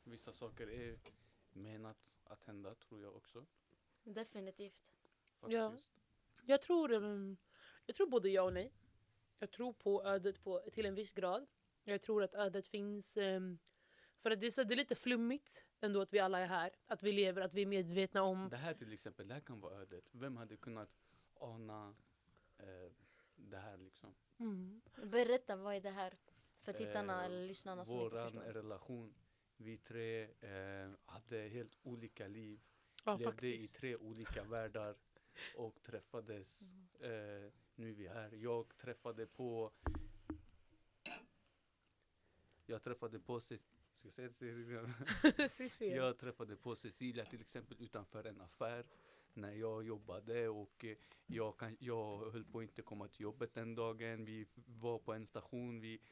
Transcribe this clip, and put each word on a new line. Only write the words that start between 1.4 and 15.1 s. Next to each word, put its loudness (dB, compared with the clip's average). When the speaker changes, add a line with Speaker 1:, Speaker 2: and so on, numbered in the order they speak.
Speaker 1:
menat -12
att -18
hända, -10
tror -16
jag -12
också. -16
Speaker 2:
Definitivt. -10
Speaker 3:
Ja. 2
Speaker 1:
Faktiskt. -14
Speaker 3:
Jag 10
tror, 6
ehm, 2
jag -4
tror 8
både 6
ja 8
och 6
nej. 0
Jag -6
tror -2
på 4
ödet 4
på, 2
till 2
en 0
viss 0
grad. 4
Jag 2
tror 6
att 2
ödet 2
finns, -2
ehm, 4
för 4
att 4
det 4
är 6
så, 6
det 6
är 8
lite 4
flummigt 2